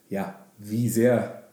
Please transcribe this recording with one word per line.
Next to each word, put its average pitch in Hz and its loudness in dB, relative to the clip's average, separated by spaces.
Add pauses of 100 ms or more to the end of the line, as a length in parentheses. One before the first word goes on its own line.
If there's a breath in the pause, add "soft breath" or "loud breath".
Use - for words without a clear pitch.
ja, 95 -6 (220)
wie 107 -2
sehr. 113 2